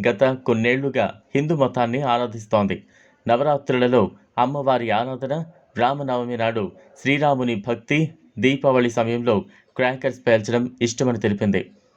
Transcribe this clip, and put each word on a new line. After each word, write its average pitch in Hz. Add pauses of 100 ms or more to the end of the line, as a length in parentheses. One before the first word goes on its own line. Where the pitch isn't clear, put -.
గత 120
కొన్నేళ్లుగా 127 (140)
హిందూ 151
మతాన్ని 127
ఆరాధిస్తోంది. 113 (440)
నవరాత్రులలో 123 (260)
అమ్మవారి 127
ఆరాధన, 131 (320)
రామనవమి 123
నాడు 113 (300)
శ్రీరాముని 131
భక్తి, 147 (260)
దీపావళి 127
సమయంలో 117 (300)
క్రాకర్స్ 127
పేల్చడం 120
ఇష్టమని 120
తెలిపింది. 101 (260)